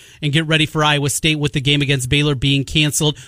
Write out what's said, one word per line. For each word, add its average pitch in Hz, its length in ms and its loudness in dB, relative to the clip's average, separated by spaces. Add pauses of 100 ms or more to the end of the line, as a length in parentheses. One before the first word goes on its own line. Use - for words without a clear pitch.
(200)
and 147 120 -2
get 160 140 2
ready 156 200 2
for 151 160 -2
Iowa 147 260 2
State 156 300 -2
with 143 140 -2
the 151 80 -2
game 143 200 2
against 135 280 0
Baylor 147 260 2
being 139 300 0
canceled. 151 520 0 (120)